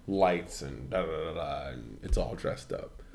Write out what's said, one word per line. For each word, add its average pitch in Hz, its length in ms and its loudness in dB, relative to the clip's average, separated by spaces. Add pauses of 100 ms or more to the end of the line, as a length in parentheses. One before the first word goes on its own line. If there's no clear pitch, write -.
lights 90 560 4
and 67 280 -8
da, 92 140 4
da, - 20 0
da, 80 280 -2
da, 71 340 -2
and 58 340 -10
it's - 140 4
all - 180 2
dressed - 380 -4
up. - 300 -8 (120)